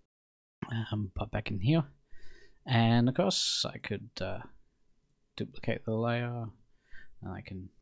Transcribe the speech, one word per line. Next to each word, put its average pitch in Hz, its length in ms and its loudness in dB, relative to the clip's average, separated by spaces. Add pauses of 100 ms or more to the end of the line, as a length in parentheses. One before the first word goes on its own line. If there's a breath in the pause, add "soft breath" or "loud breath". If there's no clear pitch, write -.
(720)
Um, 107 440 -4
pop 110 160 -4
back 107 180 -2
in 98 100 -2
here, 143 260 4 (840 soft breath)
and 117 420 6
of 135 60 0
course - 520 2
I - 120 -10
could, 104 300 -6 (120)
uh, 98 180 -4 (1000)
duplicate - 460 -4
the 113 100 -2
layer, 120 520 0 (760 loud breath)
and 92 120 -8
I 95 80 -10
can 92 280 -10 (120)